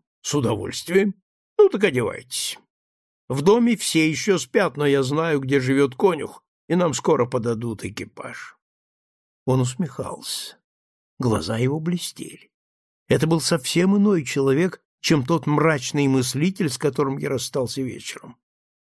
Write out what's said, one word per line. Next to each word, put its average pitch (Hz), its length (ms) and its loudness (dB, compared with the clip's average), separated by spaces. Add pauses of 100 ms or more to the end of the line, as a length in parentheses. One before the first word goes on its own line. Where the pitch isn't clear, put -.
(220)
«С - 140 -4
удовольствием. 147 800 0 (460)
Ну 392 80 8
так 208 140 -2
одевайтесь. - 760 -2 (720)
В 139 140 -2
доме 233 340 4
все 160 320 2
еще 165 300 0
спят, 160 380 0
но 143 100 0
я 139 160 4
знаю, 147 360 0
где 135 200 0
живет 135 360 2
конюх, 160 480 -2 (240)
и 151 60 -2
нам 143 220 2
скоро 127 320 2
подадут 117 580 -4
экипаж». - 720 -14 (880)
Он 131 160 2
усмехался. - 960 -8 (600)
Глаза 113 400 -2
его 135 200 0
блестели. - 720 -8 (560)
Это 131 200 2
был 160 140 2
совсем 175 540 2
иной 202 280 4
человек, 139 600 0 (180)
чем 147 220 2
тот 165 220 -2
мрачный 147 640 2
мыслитель, 139 600 0
с - 100 -8
которым 139 400 -2
я 147 100 -4
расстался 135 540 -4
вечером. - 540 -12 (520)